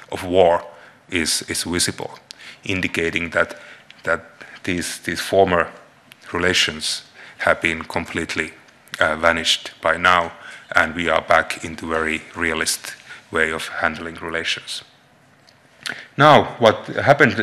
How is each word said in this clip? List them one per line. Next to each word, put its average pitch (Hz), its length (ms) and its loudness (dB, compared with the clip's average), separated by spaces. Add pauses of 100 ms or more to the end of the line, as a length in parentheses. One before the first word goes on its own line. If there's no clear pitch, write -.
(120)
of - 140 -8
war 87 400 4 (460)
is, 82 380 -2
is - 160 -4
visible," - 540 -4 (460)
indicating 85 680 -2
that, - 280 -2 (460)
that 82 200 -2 (400)
these, 87 360 -4
these - 200 -6
former 92 500 2 (640)
relations 87 680 -2 (360)
have 85 220 2
been 82 220 -4
completely, 80 680 -6 (480)
uh, 78 160 0
vanished 82 560 0 (100)
by 82 140 2
now, 87 360 2 (420)
and 82 200 0
we 85 140 -2
are 80 120 2
back - 440 2
into 80 220 -10
very 80 360 -4 (120)
realist 82 600 -4 (360)
way 80 220 0
of 80 160 -8
handling 82 460 -6
relations. - 680 -8 (1300)
Now, 139 420 8
what 110 280 4
happened 110 560 4